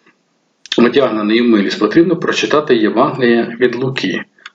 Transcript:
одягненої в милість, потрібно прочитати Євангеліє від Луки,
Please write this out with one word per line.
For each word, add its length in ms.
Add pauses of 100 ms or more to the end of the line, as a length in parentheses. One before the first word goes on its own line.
(800)
одягненої 640
в 20
милість, 340
потрібно 380
прочитати 600
Євангеліє 840
від 140
Луки, 480 (320)